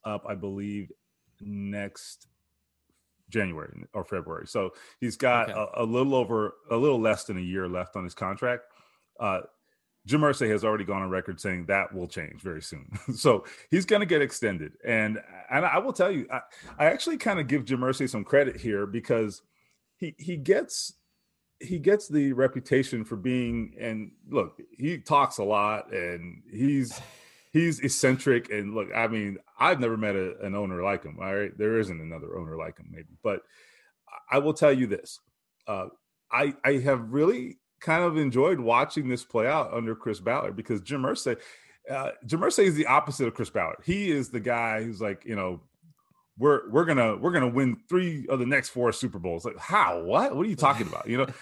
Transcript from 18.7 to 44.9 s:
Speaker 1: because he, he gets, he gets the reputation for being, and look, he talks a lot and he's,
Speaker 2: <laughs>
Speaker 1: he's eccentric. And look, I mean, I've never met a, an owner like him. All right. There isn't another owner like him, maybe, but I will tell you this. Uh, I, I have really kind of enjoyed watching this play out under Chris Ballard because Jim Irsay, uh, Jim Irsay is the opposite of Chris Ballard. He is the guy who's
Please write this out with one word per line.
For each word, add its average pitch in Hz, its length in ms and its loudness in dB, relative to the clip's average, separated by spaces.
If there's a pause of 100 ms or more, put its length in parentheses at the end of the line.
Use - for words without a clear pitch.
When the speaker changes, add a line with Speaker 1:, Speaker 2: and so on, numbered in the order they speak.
Speaker 1:
because 110 560 -2 (540)
he, 156 220 -10
he 170 180 -8
gets, - 560 0 (680)
he 180 200 -6
gets 202 280 4
the 143 280 2
reputation 127 680 2
for 110 140 -8
being, 117 640 -2
and 110 320 -8 (160)
look, 104 320 -2 (180)
he 156 200 -4
talks 143 400 2
a 107 60 0
lot 104 480 0
and 87 500 -8 (100)
he's, 127 480 0 (260)
Speaker 2:
<laughs> - 260 -20
Speaker 1:
he's 160 280 2
eccentric. 131 720 2
And 104 220 -4
look, 104 200 -4
I 113 140 2
mean, 104 300 -2 (200)
I've 147 220 4
never 117 160 0
met 107 180 0
a, 92 300 -4
an 98 100 -6
owner 95 300 -4
like 95 180 0
him. 78 180 -14
All 95 140 -4
right. 101 220 -4
There 110 240 2
isn't 90 200 -2
another 80 380 -10
owner 80 180 -8
like 80 220 -8
him, 80 140 -20
maybe, 82 320 -20
but 101 160 0 (880)
I 135 80 4
will 147 160 2
tell 151 180 6
you 127 140 2
this. - 320 -6 (480)
Uh, 95 200 -4 (440)
I, 135 240 0 (100)
I 143 100 6
have 127 360 2
really 151 480 2 (220)
kind 165 220 2
of 170 140 2
enjoyed 147 440 4
watching 127 480 2
this 123 160 -2
play 113 220 0
out 151 260 0
under 113 220 -2
Chris 104 260 -6
Ballard 104 360 -2
because 110 240 -4
Jim 131 220 -6
Irsay, 131 340 -2 (540)
uh, 135 200 -4 (140)
Jim 156 160 -2
Irsay 214 240 4
is 180 100 4
the 151 120 0
opposite 139 400 4
of 113 80 -2
Chris 110 160 -6
Ballard. 85 340 -2
He 196 260 0
is 143 200 0
the 120 100 -4
guy 113 420 0
who's 113 180 -8